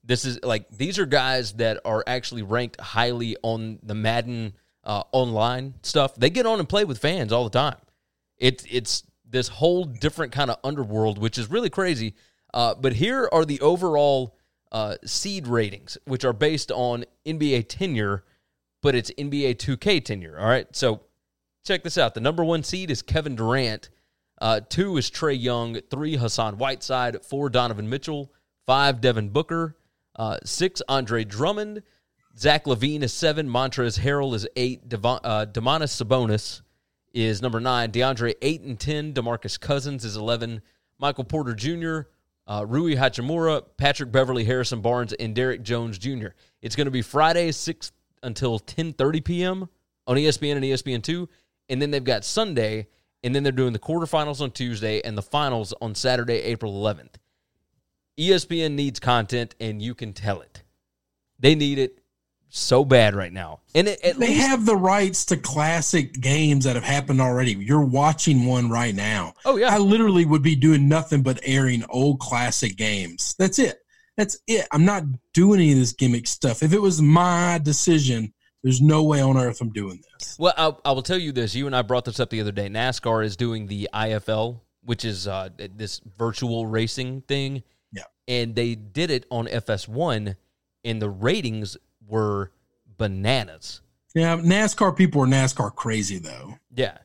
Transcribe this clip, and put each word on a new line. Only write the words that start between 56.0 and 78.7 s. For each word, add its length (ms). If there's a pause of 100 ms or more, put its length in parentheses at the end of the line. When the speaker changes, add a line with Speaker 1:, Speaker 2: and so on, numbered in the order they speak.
Speaker 1:
April 360
eleventh. 420 (1000)
E 120
S 140
P 180
N 140
needs 240
content, 580
and 220
you 140
can 180
tell 300
it. 200 (760)
They 160
need 240
it 220 (480)
so 360
bad 300
right 180
now. 280 (140)
And 140
it, 140
at 140
Speaker 2:
They 120
Speaker 1:
least 180
Speaker 2:
have 180
the 120
rights 500
to 100
classic 800
games 500
that 120
have 80
happened 360
already. 320
You're 320
watching 600
one 240
right 240
now. 400 (100)
Speaker 1:
Oh, 120
yeah. 180
Speaker 2:
I 40
literally 460
would 180
be 120
doing 340
nothing 340
but 200
airing 480
old 300
classic 560
games. 600
That's 200
it. 220 (360)
That's 300
it. 260
I'm 140
not 160 (320)
doing 260
any 120
of 60
this 140
gimmick 360
stuff. 340
If 100
it 80
was 220
my 600
decision, 680 (300)
there's 180